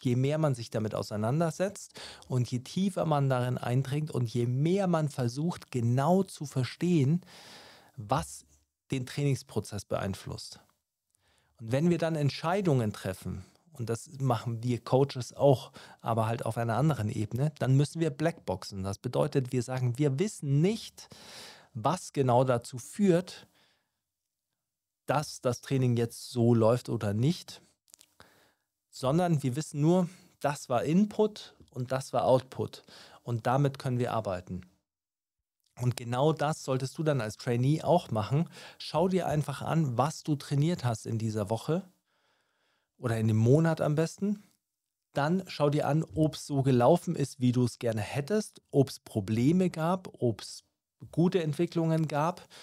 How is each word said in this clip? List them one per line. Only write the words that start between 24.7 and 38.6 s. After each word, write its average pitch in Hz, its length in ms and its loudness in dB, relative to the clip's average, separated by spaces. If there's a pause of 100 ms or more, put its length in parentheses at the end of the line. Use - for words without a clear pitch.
dass 143 340 -2
das 123 200 -2
Training 131 360 0
jetzt - 340 -4
so 120 240 4
läuft 113 340 4
oder 110 240 -2
nicht, 127 480 -2 (1300)
sondern 160 540 2
wir 127 140 0
wissen 151 240 -6
nur, 175 280 4 (320)
das 143 280 -2
war 117 160 2
Input 208 720 0 (160)
und 127 220 -8
das 131 200 -4
war 123 120 2
Output. 123 600 0 (400)
Und 117 220 -4
damit 135 320 2
können 123 200 -2
wir 120 140 -2
arbeiten. 92 500 -4 (1160)
Und 123 180 0
genau 127 360 2
das 147 320 -2
solltest 131 320 -2
du 165 60 -4
dann 147 180 0
als 110 160 -4
Trainee 127 460 0
auch - 280 2
machen. 123 380 0 (300)